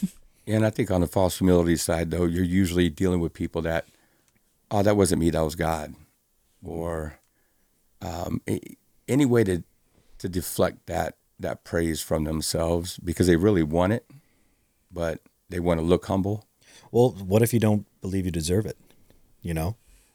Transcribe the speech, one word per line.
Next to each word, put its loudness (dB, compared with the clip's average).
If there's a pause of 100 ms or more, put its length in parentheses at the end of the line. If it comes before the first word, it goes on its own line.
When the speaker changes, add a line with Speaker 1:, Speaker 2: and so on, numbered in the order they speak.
(440)
Speaker 1:
Yeah, 0
and 4
I 0
think -2
on 2
the 2
false 2
humility 4
side, -2
though, 0
you're 0
usually 2
dealing 0
with -2
people -8
that, -4 (840)
"Oh, 2
that 4
wasn't 2
me, 2
that 0
was -4
God." -4 (680)
Or, -8 (800)
um, -8
a-, -8 (300)
any 2
way 4
to, -2 (560)
to -8
deflect -4
that, -4 (220)
that -8
praise -2
from -2
themselves -4
because 0
they 6
really 2
want 2
it, -4 (840)
but -6 (280)
they -6
wanna 0
look 2
humble. -2 (460)
Speaker 2:
Well, 4
what 0
if 2
you 2
don't 2 (140)
believe -4
you -2
deserve -2
it? -10 (680)
You -6
know, -4 (380)